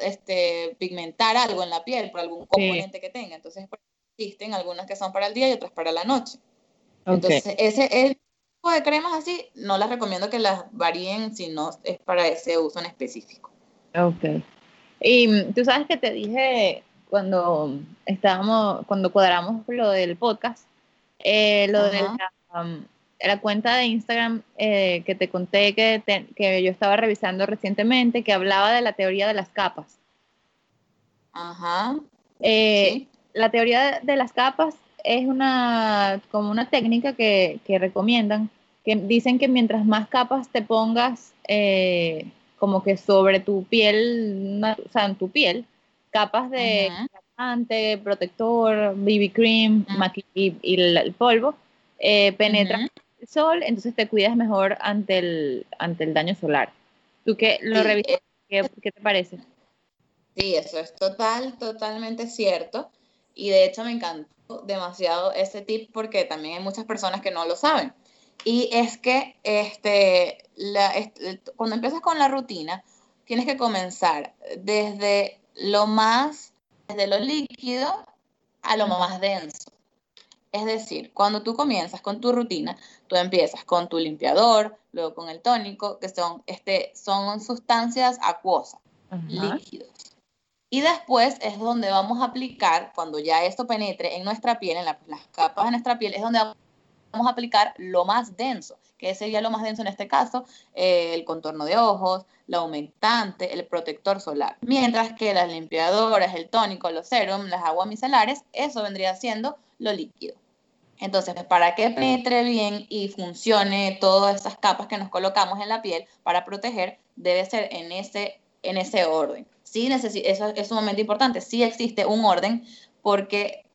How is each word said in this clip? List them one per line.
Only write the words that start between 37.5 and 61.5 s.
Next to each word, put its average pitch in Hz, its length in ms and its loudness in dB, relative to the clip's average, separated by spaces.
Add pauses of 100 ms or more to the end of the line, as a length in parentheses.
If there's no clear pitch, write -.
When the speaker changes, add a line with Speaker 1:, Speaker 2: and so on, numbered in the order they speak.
Speaker 2:
que 190 140 2
recomiendan, 208 720 2 (340)
que 220 120 2
dicen 233 420 2
que 269 100 2
mientras 220 360 2
más 214 240 2
capas 254 400 0
te 233 140 -2
pongas, 226 720 0 (140)
eh, 185 800 2 (320)
como 190 240 0
que 196 140 2
sobre 196 440 6
tu 196 240 -2
piel, 208 960 2
na-, 214 240 0
o - 80 -18
sea, 214 140 2
en 196 100 -2
tu 185 140 -4
piel, 233 340 0 (460)
capas 220 400 0
de 226 400 0
Speaker 1:
Ajá. 185 160 -8
Speaker 2:
hidratante, 226 920 -4
protector, 214 1000 0
B 202 220 4
B 202 140 2
cream, 220 560 4
Speaker 1:
Ajá. 190 100 -4
Speaker 2:
maqui-, 190 260 -2 (100)
y, 190 280 0
y 185 180 2
el, 175 160 6
el 165 160 2
polvo, 240 420 2 (460)
eh, 202 320 6
penetra 208 460 2
Speaker 1:
Ajá. 247 100 -2 (320)
Speaker 2:
el 240 80 -18
sol, 320 340 2
entonces 233 320 -4
te 214 140 0
cuidas 214 280 2
mejor 208 440 2
ante 196 380 0
el, 160 480 -2 (120)
ante 170 260 -4
el 160 100 -2
daño 165 200 0
solar. 147 380 0 (520)
Tú 220 120 0
que 220 260 2
lo 220 140 0
Speaker 1:
Sí, 220 60 4
Speaker 2:
revisas, 214 320 2
Speaker 1:
eh, 269 60 0 (280)
Speaker 2:
¿qué, 196 220 0 (120)
qué 208 100 -4
te - 80 -20
parece? 190 380 -2 (960)
Speaker 1:
Sí, 196 200 -2
eso - 240 -4
es 165 160 -12
total, 226 600 -2